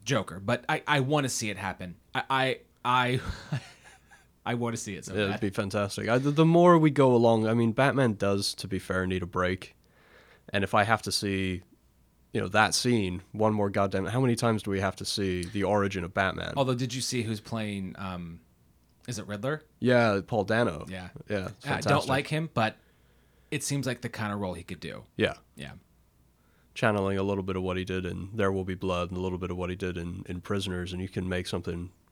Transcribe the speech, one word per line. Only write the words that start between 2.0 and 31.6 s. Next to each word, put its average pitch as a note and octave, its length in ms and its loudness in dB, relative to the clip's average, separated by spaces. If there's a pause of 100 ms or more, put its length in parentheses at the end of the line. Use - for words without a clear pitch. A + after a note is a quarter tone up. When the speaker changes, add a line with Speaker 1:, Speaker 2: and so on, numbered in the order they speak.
Speaker 1:
I, - 160 -2
I, C3 280 0 (260)
I, B2+ 760 0
<laughs> - 840 -20
I A#2+ 80 -2
wanna A#2 220 -2
see G#2 180 -8
it D2+ 100 -12
so - 100 -12
Speaker 2:
Yeah, G#2 60 0
it'd G2+ 140 2
Speaker 1:
bad. G#2 60 -4
Speaker 2:
be G2+ 100 0
fantastic. G#2 580 -2
I, A#2+ 100 4
the, C#3 120 0
the D3+ 140 6
more E3+ 340 8
we D#3 120 6
go C3 240 6
along, A#2 320 6
I A2 80 2
mean, A#2 180 4
Batman B2+ 420 4
does, G2+ 400 0
to - 140 -10
be F#2+ 100 -2
fair, F#2 280 -2
need F#2 160 -2
a F2 40 -6
break. F#2 480 -2 (800)
And G2 120 0
if - 100 -2
I G#2 100 6
have A2 180 2
to G2 100 -6
see, F#2+ 500 -2 (720)
you A2+ 80 -2
know, G2 80 -2
that G#2 260 4
scene G2 480 0 (100)
one G#2+ 200 2
more G#2 180 2
goddamn, G2 360 0
how A2+ 140 0
many B2 140 4
times A2+ 280 0
do - 80 -4
we G2 100 0
have F#2+ 160 -2
to - 80 -10
see F#2 400 -2
the G2+ 200 -4
origin G2 380 2
of E2+ 120 -6
Batman? F2 420 -2
Speaker 1:
Although, C3 180 2
did B2 200 -4
you B2+ 60 -6
see B2 220 -4
who's G#2+ 180 -4
playing, G#2 580 -6
um, F2 420 -10 (680)
is A#2 120 -8
it G2 80 -10
Riddler? A2 360 -6 (180)
Speaker 2:
Yeah, A#2 460 4
Paul G#2+ 180 0
Dano. A2 440 0
Speaker 1:
Yeah. F#2 200 -10 (200)
Speaker 2:
Yeah, G#2+ 80 -2
Speaker 1:
I G2 40 -2
don't G2+ 220 -10
Speaker 2:
fantastic. C#3 460 0
Speaker 1:
like C3+ 200 0
him, D#3 260 -2
but A2 220 0 (760)
it D3 120 -4
seems C#3 240 -2
like B2+ 140 -4
the A#2+ 80 -6
kind G#2+ 240 -4
of G2+ 80 -2
role F#2 140 -2
he F2 80 -12
could - 180 -12
do. C2+ 240 -10 (120)
Speaker 2:
Yeah. F#2+ 180 2 (220)
Speaker 1:
Yeah. C#2 160 -14 (1040)
Speaker 2:
Channeling G2 440 2
a F#2+ 40 0
little G2 220 0
bit F#2 120 -2
of F#2 60 -2
what F#2 140 -2
he F#2 80 -2
did F#2 220 -4
in F2+ 280 -6
There G2+ 160 2
Will F#2+ 140 0
Be F#2 100 -4
Blood F2+ 360 -2
and F2+ 80 -6
a - 20 -4
little F#2 180 -2
bit F2+ 120 -4
of F2+ 80 -6
what F2+ 120 -4
he F#2 60 -6
did F#2 220 -4
in, F2 280 -8
in F2+ 140 -8
Prisoners, F#2 520 -4
and F#2 100 -6
you F#2+ 60 -6
can F#2 200 -6
make F2+ 180 -4
something F2 440 -6 (220)